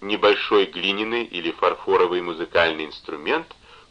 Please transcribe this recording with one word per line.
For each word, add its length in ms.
небольшой 640
глиняный 580
или 280
фарфоровый 680
музыкальный 680
инструмент, 600